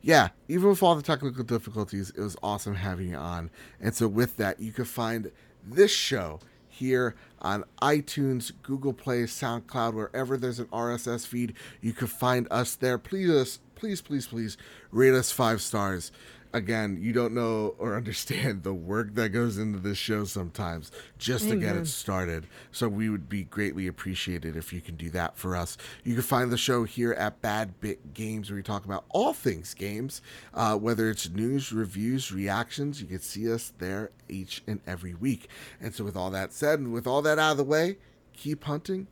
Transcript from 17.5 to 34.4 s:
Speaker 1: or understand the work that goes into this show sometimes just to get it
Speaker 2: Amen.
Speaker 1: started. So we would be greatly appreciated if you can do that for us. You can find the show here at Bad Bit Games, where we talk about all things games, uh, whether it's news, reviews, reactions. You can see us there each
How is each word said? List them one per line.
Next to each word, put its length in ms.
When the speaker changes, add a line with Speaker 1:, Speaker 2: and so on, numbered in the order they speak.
Speaker 1:
or 160
understand 680
the 100
work 420
that 140
goes 280
into 220
this 180
show 280
sometimes 680
just 300
to 80
get 140
it 20
Speaker 2:
Amen. 140
Speaker 1:
started. 640
So 160
we 200
would 200
be 160
greatly 420
appreciated 720
if 160
you 80
can 160
do 140
that 260
for 180
us. 220
You 120
can 80
find 280
the 60
show 260
here 300
at 280
Bad 380
Bit 340
Games, 360
where 80
we 60
talk 200
about 280
all 200
things 420
games, 480
uh, 220
whether 340
it's 200
news, 420
reviews, 640
reactions. 680
You 60
can 140
see 280
us 280
there 340
each 400